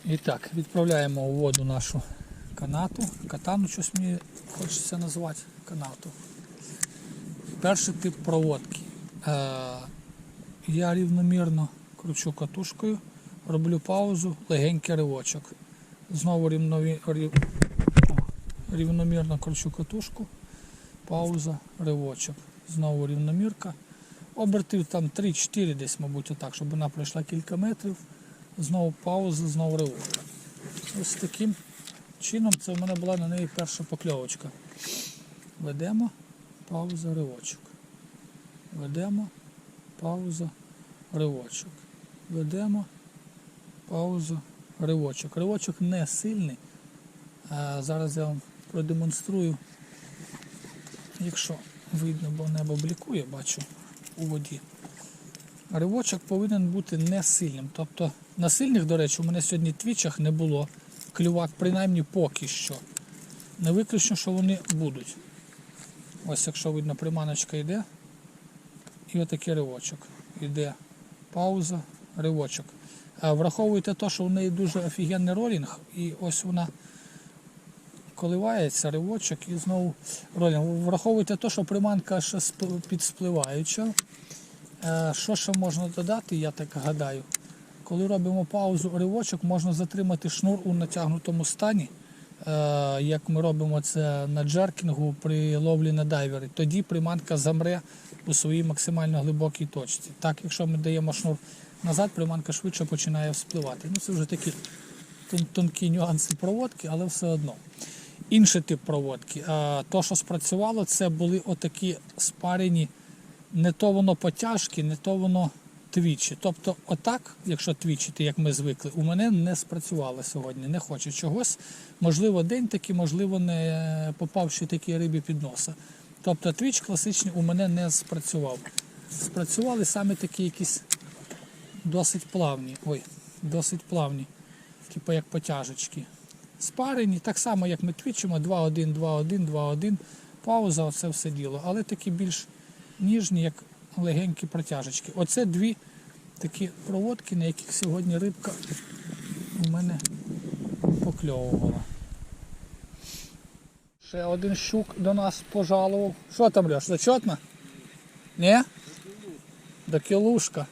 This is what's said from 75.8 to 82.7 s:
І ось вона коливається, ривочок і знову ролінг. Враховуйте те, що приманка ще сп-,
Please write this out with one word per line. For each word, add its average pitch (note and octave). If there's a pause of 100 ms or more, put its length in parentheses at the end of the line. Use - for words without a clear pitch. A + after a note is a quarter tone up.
І E3+
ось F3
вона F3 (1500)
коливається, F3+
ривочок E3+ (100)
і F3
знову F3+ (420)
ролінг. D#3+
Враховуйте F3
те, A3
що F#3+
приманка G3
ще -
сп-, F3+